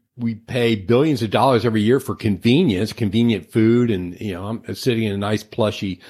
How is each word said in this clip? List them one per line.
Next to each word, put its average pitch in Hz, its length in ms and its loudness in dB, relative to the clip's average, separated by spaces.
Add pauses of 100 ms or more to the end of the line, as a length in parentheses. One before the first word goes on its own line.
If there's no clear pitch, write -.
(180)
we 117 180 -6
pay 117 400 -2
billions 120 460 2
of 113 100 -2
dollars 120 340 2
every 110 160 0
year 117 180 4
for 110 160 -6
convenience, 110 760 0
convenient 110 580 0
food. 117 400 4
And, 90 300 -6
you 104 120 -6
know, 90 120 -10
I'm 110 300 -10
sitting 113 280 -2
in 107 80 -2
a 98 60 -4
nice 104 260 -4
plushy 104 560 -4 (100)